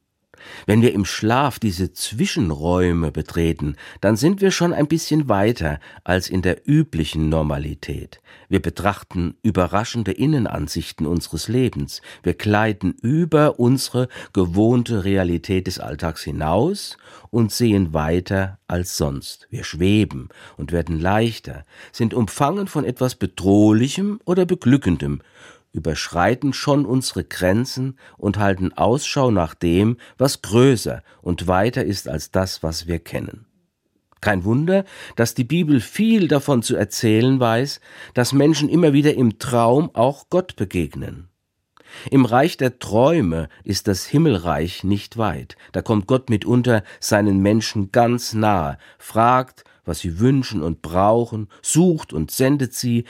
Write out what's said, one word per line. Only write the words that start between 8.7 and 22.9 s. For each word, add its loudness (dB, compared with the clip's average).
überraschende -2
Innenansichten -4
unseres -4
Lebens. -4
Wir 0
gleiten 0
über 2
unsere 2
gewohnte 2
Realität 0
des -6
Alltags -6
hinaus -2
und 0
sehen 2
weiter -2
als -4
sonst. -6
Wir -10
schweben 0
und -8
werden -2
leichter, -2
sind -2
umfangen 0
von -4
etwas -2